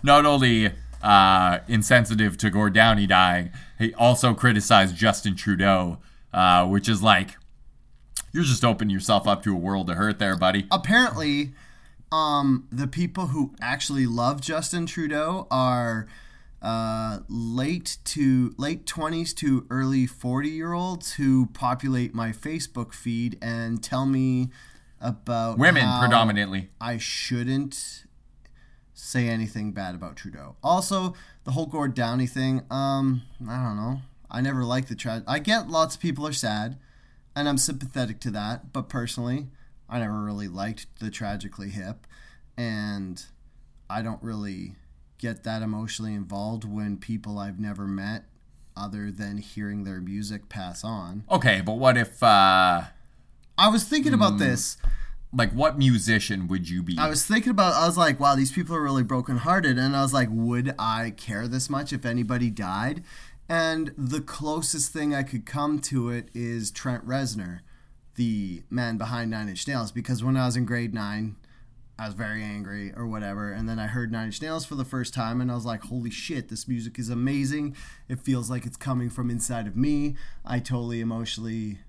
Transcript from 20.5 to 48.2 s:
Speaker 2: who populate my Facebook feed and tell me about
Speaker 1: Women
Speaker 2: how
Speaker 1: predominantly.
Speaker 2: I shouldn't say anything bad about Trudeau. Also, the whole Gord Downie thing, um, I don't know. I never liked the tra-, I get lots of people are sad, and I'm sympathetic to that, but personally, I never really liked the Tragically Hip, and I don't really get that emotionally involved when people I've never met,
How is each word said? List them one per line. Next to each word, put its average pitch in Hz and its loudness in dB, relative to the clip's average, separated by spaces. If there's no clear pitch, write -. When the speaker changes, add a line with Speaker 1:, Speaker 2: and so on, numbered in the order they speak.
Speaker 2:
who 131 4
populate 127 -2
my 113 -4
Facebook 131 -8
feed 120 -4
and 117 -4
tell 131 -2
me 131 2
about 113 -2
Speaker 1:
Women 156 6
Speaker 2:
how 123 2
Speaker 1:
predominantly. 104 4
Speaker 2:
I 117 -4
shouldn't 131 -4
say - -2
anything 110 -4
bad 92 -8
about 82 -12
Trudeau. 71 -16
Also, 185 0
the 139 -6
whole 156 -2
Gord 143 -4
Downie 123 0
thing, 131 -2
um, 135 0
I 120 -8
don't 110 -4
know. 127 -6
I 120 -4
never 131 0
liked 127 -2
the 113 -8
tra-, 113 -8
I 143 -2
get 208 0
lots 160 0
of - -14
people 147 -2
are 151 -6
sad, 113 -4
and 143 -2
I'm 139 0
sympathetic 127 -4
to 120 -6
that, 107 -8
but 131 -6
personally, 123 -4
I 120 -6
never 107 -4
really 104 -6
liked 98 -8
the 110 -8
Tragically 101 -10
Hip, 101 -10
and 104 -6
I 110 -6
don't 110 -8
really 98 -8
get 113 -8
that 113 -6
emotionally 110 -6
involved 104 -6
when 104 -6
people 104 -8
I've 101 -8
never 101 -6
met, 98 -6